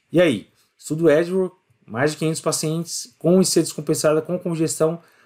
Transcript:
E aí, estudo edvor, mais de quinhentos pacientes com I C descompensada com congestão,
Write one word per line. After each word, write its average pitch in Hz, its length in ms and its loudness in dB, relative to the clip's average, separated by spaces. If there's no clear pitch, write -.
E 151 80 4
aí, 139 280 2
estudo 160 320 -2
edvor, 175 420 2
mais 131 240 -2
de 151 80 -8
quinhentos 160 240 -4
pacientes 160 760 -6
com 175 220 4
I 185 60 4
C 175 160 2
descompensada 156 580 -2
com 175 180 -6
congestão, 165 600 -2